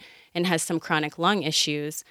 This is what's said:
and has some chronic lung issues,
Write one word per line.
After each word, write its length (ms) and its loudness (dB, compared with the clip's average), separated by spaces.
and 100 0
has 160 2
some 200 -2
chronic 360 0
lung 260 2
issues, 680 -2